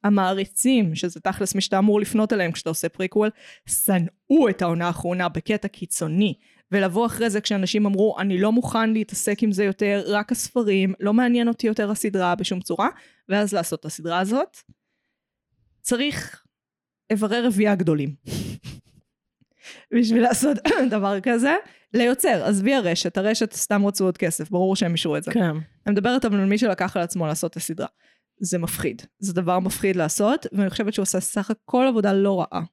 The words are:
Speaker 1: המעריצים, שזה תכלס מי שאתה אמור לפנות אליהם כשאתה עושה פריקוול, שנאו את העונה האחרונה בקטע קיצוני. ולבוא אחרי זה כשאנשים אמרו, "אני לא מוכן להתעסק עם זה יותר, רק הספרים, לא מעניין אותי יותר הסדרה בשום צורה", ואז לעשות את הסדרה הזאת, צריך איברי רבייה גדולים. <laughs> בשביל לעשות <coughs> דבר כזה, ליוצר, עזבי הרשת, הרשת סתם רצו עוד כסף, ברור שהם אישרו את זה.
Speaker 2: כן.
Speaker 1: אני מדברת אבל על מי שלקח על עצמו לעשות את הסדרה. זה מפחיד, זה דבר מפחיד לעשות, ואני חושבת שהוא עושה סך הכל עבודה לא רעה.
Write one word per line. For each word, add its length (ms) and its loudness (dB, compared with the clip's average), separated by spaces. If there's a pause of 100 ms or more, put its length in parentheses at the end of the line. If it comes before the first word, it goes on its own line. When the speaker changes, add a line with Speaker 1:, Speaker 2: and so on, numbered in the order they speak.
Speaker 1:
המעריצים, 880 2
שזה 260 -6
תכלס 340 -4
מי 60 0
שאתה 180 0
אמור 220 4
לפנות 320 0
אליהם 200 0
כשאתה 180 -6
עושה 180 -4
פריקוול, 420 -2 (360)
שנאו 840 2
את 120 -2
העונה 240 0
האחרונה 420 -4
בקטע 400 -4
קיצוני. 680 -2 (380)
ולבוא 340 0
אחרי 240 -2
זה 100 -2
כשאנשים 460 0
אמרו, 320 2
"אני 200 0
לא 140 2
מוכן 400 2
להתעסק 500 -2
עם 100 2
זה 120 0
יותר, 420 0
רק 260 -2
הספרים, 680 0
לא 120 0
מעניין 360 4
אותי 180 -2
יותר 240 0
הסדרה 440 0
בשום 260 -4
צורה", 280 -2 (400)
ואז 240 0
לעשות 280 -2
את 40 -20
הסדרה 360 -4
הזאת, 360 -2 (1200)
צריך 640 -4 (680)
איברי 300 0
רבייה 340 4
גדולים. 400 0 (880)
<laughs> 920 -20
בשביל 280 4
לעשות 340 2 (200)
<coughs> 140 2
דבר 320 0
כזה, 320 2 (400)
ליוצר, 500 2
עזבי 300 2
הרשת, 440 0
הרשת 340 0
סתם 340 0
רצו 180 0
עוד 140 0
כסף, 320 -4
ברור 260 2
שהם 160 0
אישרו 240 -2
את 80 -4
זה. 80 -8
Speaker 2:
כן. 180 2 (360)
Speaker 1:
אני 60 0
מדברת 320 2
אבל 160 2
על 60 2
מי 120 2
שלקח 380 -2
על 60 0
עצמו 240 -4
לעשות 240 -4
את 60 -14
הסדרה. 300 -8 (540)
זה 180 -2
מפחיד, 440 -6 (160)
זה 140 -6
דבר 260 0
מפחיד 380 -2
לעשות, 560 0
ואני 180 0
חושבת 240 -4
שהוא 80 -2
עושה 180 -2
סך 300 -4
הכל 380 0
עבודה 240 2
לא 280 2
רעה. 220 -6 (100)